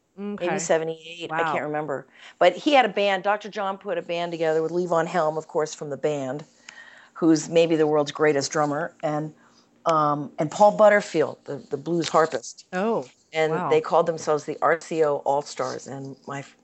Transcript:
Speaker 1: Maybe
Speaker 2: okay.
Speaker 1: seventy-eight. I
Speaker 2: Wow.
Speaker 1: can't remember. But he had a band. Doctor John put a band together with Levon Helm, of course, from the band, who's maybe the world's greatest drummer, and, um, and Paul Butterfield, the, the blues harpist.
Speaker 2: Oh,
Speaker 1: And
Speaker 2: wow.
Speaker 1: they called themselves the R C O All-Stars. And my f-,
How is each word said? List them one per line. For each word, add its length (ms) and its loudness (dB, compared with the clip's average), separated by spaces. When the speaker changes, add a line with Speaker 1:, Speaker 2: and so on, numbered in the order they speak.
Speaker 1:
Maybe 260 -8
Speaker 2:
okay. 160 -2
Speaker 1:
seventy-eight. 720 -4
I 100 -2
Speaker 2:
Wow. 100 0
Speaker 1:
can't 140 -2
remember. 420 -6
But 160 6
he 180 0
had 120 6
a 40 -2
band. 340 0
Doctor 260 -2
John 280 -6
put 200 -6
a 40 -4
band 300 -6
together 320 0
with 80 -4
Levon 360 0
Helm, 300 0
of 120 -8
course, 260 -2
from 140 -10
the 80 -8
band, 480 -4
who's 360 2
maybe 260 4
the 120 4
world's 260 0
greatest 400 2
drummer, 400 -2
and, 300 -4
um, 540 0
and 100 -2
Paul 280 4
Butterfield, 640 4
the, 140 -8
the 80 -4
blues 300 -2
harpist. 640 0
Speaker 2:
Oh, 340 -2
Speaker 1:
And 200 0
Speaker 2:
wow. 160 -2
Speaker 1:
they 120 4
called 240 2
themselves 400 -2
the 160 -6
R 180 2
C 240 0
O 140 2
All-Stars. 720 -4
And 280 -12
my 140 -10
f-, 240 -16